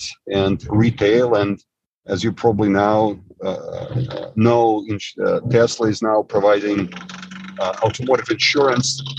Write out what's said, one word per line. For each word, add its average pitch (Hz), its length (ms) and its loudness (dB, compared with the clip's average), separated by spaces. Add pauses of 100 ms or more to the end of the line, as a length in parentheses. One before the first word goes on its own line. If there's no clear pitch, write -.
(280)
and 98 420 0
retail. 117 680 2
And 101 280 -2 (420)
as 95 180 -4
you 113 100 -2
probably 107 360 2
now, 104 480 2 (240)
uh, 87 920 -8
know, 113 540 4
ins-, - 260 -10 (100)
uh, 90 140 0 (100)
Tesla 117 380 2
is 104 140 -2
now 107 220 2
providing, 101 680 0 (680)
uh, 95 220 -4
automotive 123 480 0
insurance. - 720 0 (180)